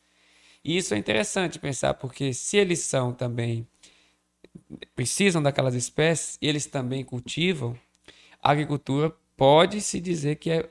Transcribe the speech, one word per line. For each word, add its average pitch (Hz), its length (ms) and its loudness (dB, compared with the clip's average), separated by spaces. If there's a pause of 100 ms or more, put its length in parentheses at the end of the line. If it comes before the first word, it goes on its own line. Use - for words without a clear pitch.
(640)
E 180 140 0
isso 185 160 -2
é 208 40 0
interessante 202 600 0
pensar, 135 360 -2
porque 135 380 -6
se - 240 -2
eles 180 220 4
são 131 320 -2
também, 117 560 -4 (1300)
precisam 165 460 2
daquelas 131 340 2
espécies, 151 640 0
e 139 60 0
eles 147 180 0
também 131 380 -6
cultivam, 127 760 -4 (640)
a 135 100 2
agricultura 147 600 -2 (220)
pode-se 185 640 4
dizer 156 380 -2
que 165 140 -4
é 165 200 -2